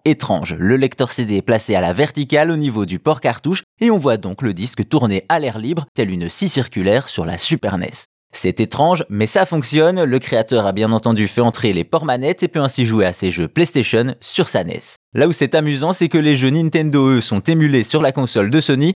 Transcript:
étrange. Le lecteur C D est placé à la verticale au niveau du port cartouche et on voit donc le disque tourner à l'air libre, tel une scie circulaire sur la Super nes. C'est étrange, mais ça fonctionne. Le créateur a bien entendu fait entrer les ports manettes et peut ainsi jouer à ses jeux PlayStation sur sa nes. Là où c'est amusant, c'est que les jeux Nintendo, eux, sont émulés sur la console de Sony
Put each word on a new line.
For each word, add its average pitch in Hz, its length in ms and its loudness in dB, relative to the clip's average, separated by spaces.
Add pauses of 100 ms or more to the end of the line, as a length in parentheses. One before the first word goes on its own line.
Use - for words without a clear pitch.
étrange. 92 520 0
Le 98 200 2
lecteur 131 340 -2
C 120 140 -4
D 104 100 -2
est 95 60 0
placé 110 340 0
à 92 60 2
la 90 100 0
verticale 147 580 0
au 165 60 -2
niveau 120 300 -2
du 90 140 -6
port 156 200 0
cartouche 147 440 -2 (180)
et 226 100 4
on 208 60 4
voit 135 180 2
donc 98 260 -6
le 104 120 -2
disque 101 340 -6
tourner 107 400 0
à 165 120 0
l'air 113 200 -6
libre, 147 340 -4
tel 107 160 -2
une 87 200 -4
scie - 180 -4
circulaire 110 600 0
sur - 160 -4
la 85 120 -4
Super 98 400 -2
nes. 87 140 -6 (420)
C'est - 260 -2
étrange, 156 500 0
mais 104 160 -2
ça 190 200 2
fonctionne. 160 580 2
Le 131 160 2
créateur 113 480 0
a 95 60 0
bien 110 180 0
entendu 110 360 2
fait 123 140 -2
entrer 117 300 0
les 82 140 0
ports 160 200 -2
manettes 139 380 -2
et 180 60 2
peut 160 100 -4
ainsi 131 260 0
jouer 110 200 2
à 90 80 0
ses 92 180 -4
jeux 85 160 -2
PlayStation 123 720 0
sur - 300 -4
sa 95 160 -2
nes. 82 160 -10 (320)
Là 135 140 2
où 175 40 2
c'est 147 240 0
amusant, 151 380 0
c'est 175 160 0
que 170 80 2
les 151 180 4
jeux 131 140 2
Nintendo, 151 580 2
eux, 127 140 4
sont 104 180 -2
émulés 151 460 2
sur 151 160 0
la 139 100 2
console 117 400 0
de 156 80 4
Sony 147 400 2